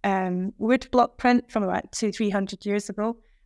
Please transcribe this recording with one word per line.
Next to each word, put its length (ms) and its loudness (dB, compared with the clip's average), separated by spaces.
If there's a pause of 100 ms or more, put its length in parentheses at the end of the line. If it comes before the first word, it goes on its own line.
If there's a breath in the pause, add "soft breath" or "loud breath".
um, 540 0
wood 320 2
block 280 2
print 320 2
from 120 -2
about 300 -4
two, 200 -2
three 180 -2
hundred 360 -6
years 240 -2
ago. 260 -4 (300)